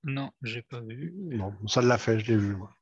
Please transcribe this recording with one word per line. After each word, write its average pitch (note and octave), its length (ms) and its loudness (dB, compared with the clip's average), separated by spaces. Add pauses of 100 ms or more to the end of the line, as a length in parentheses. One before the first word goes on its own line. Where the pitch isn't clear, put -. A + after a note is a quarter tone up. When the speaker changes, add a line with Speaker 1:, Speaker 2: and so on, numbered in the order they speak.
Speaker 1:
Non, C#3 280 -4 (100)
j'ai A#2 200 -6
pas B2 180 -12
vu. B2 380 -10
Speaker 2:
Non, A#2 360 -4 (140)
ça B2 140 4
l'a B2 160 6
fait, A2+ 220 2
je G#2+ 120 -2
l'ai A2 60 6
vu, G2+ 180 2
moi. F#2 260 -10